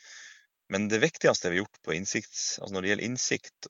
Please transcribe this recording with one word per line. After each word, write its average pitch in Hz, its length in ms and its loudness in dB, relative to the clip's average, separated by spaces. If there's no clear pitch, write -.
men 101 180 2
det 110 140 4
viktigste 127 480 4
vi 87 80 2
har 104 60 2
gjort - 180 -20
på 80 140 -2
innsikts-, - 640 -4
altså - 140 -8
når 92 80 -2
det 95 100 0
gjelder 101 160 -2
innsikt - 600 -4